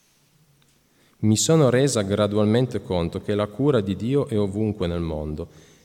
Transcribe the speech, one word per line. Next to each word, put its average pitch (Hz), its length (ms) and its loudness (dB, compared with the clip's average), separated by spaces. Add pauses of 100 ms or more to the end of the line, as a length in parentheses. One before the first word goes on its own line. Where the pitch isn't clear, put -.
(1200)
"Mi 110 160 4
sono 160 340 4
resa 123 320 2
gradualmente 104 800 0
conto 87 380 -2
che 104 140 -4
la 104 120 0
cura 131 340 0
di 98 160 -2
Dio 127 320 -2
è 110 100 -2
ovunque 101 480 -2
nel 85 140 -4
mondo, 78 480 -6 (360)